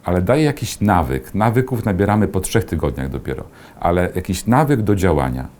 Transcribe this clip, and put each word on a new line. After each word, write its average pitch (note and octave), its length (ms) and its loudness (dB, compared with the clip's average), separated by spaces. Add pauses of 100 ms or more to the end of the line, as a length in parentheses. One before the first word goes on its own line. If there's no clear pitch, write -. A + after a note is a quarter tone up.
Ale F2+ 180 0
daję C3 220 2
jakiś - 380 -4
nawyk. F2 540 0
Nawyków A2+ 500 0
nabieramy G2+ 420 2
po F#2 120 -4
trzech - 260 0
tygodniach C#2 440 -4
dopiero. C2+ 340 -8 (360)
Ale F2+ 360 2
jakiś F#2 320 -4
nawyk C3+ 340 2
do G#2 140 2
działania. C2+ 520 0 (120)